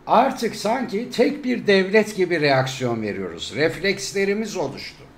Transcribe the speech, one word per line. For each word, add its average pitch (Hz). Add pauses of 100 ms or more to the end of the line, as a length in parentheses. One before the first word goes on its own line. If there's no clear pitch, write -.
artık 220
sanki 226
tek 277
bir 233
devlet 196
gibi 175
reaksiyon 131
veriyoruz. 95
Reflekslerimiz 196
oluştu. 123 (140)